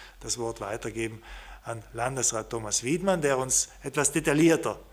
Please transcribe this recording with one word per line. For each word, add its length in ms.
das 180
Wort 240
weitergeben 600
an 180
Landesrat 580
Thomas 320
Wiedmann, 380
der 180
uns 300
etwas 300
detaillierter 640